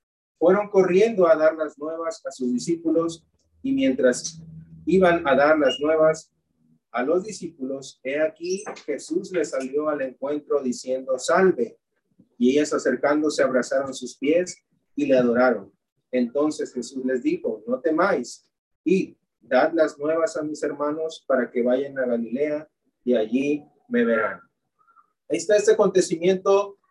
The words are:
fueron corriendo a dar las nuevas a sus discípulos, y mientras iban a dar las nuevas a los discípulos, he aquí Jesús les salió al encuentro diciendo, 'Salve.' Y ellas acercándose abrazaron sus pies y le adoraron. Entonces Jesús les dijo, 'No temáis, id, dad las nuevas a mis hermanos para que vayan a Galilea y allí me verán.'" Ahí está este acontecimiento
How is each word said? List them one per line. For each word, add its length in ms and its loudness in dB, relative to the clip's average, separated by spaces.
fueron 300 2
corriendo 580 4
a 120 6
dar 180 4
las 220 -6
nuevas 480 -8
a 60 -10
sus 200 -4
discípulos, 720 -2
y 100 -4
mientras 680 0
iban 400 4
a 120 4
dar 200 6
las 220 2
nuevas 540 2
a 100 -4
los 220 0
discípulos, 800 -12
he 160 -4
aquí 420 -4
Jesús 460 -6
les 200 -2
salió 360 -4
al 140 -2
encuentro 600 -4
diciendo, 560 -4
'Salve.' 600 0
Y 140 4
ellas 220 2
acercándose 680 0
abrazaron 520 0
sus 240 -12
pies 400 0
y 80 0
le 120 4
adoraron. 540 2
Entonces 640 -2
Jesús 320 -8
les 180 -2
dijo, 420 -2
'No 140 -2
temáis, 640 -2
id, 320 0
dad 340 2
las 240 0
nuevas 380 -2
a 80 -6
mis 180 -8
hermanos 640 -6
para 240 0
que 120 -2
vayan 360 -2
a 80 -2
Galilea 640 -4
y 100 2
allí 500 -2
me 160 0
verán.'" 380 -2
Ahí 80 -2
está 180 0
este 160 4
acontecimiento 1080 2